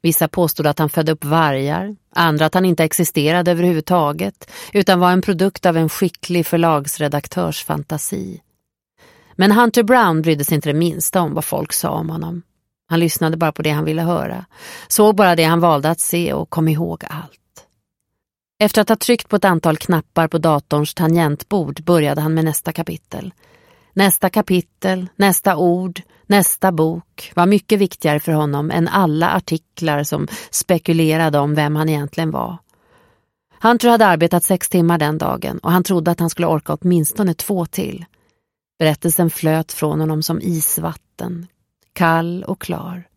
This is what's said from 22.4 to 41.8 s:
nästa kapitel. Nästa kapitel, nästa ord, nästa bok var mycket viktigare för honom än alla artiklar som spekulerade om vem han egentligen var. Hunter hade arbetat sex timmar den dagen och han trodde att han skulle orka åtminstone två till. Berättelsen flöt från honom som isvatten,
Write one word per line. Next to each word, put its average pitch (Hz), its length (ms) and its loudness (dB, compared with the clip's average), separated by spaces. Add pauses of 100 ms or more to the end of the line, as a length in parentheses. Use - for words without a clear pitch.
nästa 160 260 -4
kapitel. - 640 -10 (600)
Nästa 196 340 2
kapitel, 185 840 -2
nästa 190 420 2
ord, 180 440 0 (260)
nästa 196 440 2
bok 160 640 -4
var 175 100 4
mycket 202 340 2
viktigare 156 400 0
för 165 120 -4
honom 151 400 0
än 165 160 0
alla 165 420 0
artiklar 160 720 -4
som 147 240 -4 (220)
spekulerade 160 880 0
om 147 160 0
vem 151 200 0
han 156 140 0
egentligen 156 420 -4
var. 165 260 -6 (1040)
Hunter 240 280 2
hade 226 160 6
arbetat 170 380 2
sex - 260 -2
timmar 170 280 2
den 151 200 0
dagen - 400 -6
och - 140 -4
han 180 120 4
trodde 175 280 0
att 170 80 0
han 170 100 0
skulle 170 180 -2
orka 156 340 -2
åtminstone 175 520 0
två 180 320 -4
till. - 400 -8 (760)
Berättelsen 165 500 2
flöt 160 420 -2
från 151 280 -4
honom 156 240 -2
som 165 180 -4
isvatten, 170 1080 -6 (460)